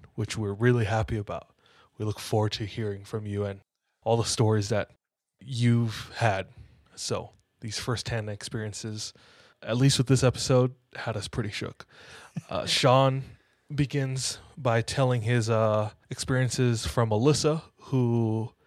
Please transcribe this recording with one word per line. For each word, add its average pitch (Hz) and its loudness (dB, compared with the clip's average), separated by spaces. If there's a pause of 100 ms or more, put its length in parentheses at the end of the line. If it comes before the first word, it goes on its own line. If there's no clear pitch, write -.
(160)
which - -6
we're 101 -4
really 120 4
happy 110 0
about. 90 -10 (480)
We 107 -6
look 107 -4
forward 107 0
to 110 -8
hearing 101 -8
from 107 -8
you 101 -4
and 98 -8 (440)
all 113 4
the 113 2
stories 107 2
that 107 -2 (500)
you've 117 0
had. 98 0 (480)
So, - -6 (300)
these 110 -10
firsthand 113 -4
experiences, 107 -8 (480)
at 120 -4
least 135 6
with 131 0
this 131 4
episode, 127 2 (220)
had 110 -6
us 101 -8
pretty 107 -6
shook. - -10 (640)
Uh, - -4
<laughs> - -
Sean 135 4 (500)
begins 135 -2 (180)
by 117 2
telling 127 0
his, 117 2
uh, 107 2 (180)
experiences 127 0
from 113 0
Alyssa, 147 2 (220)
who 117 0 (160)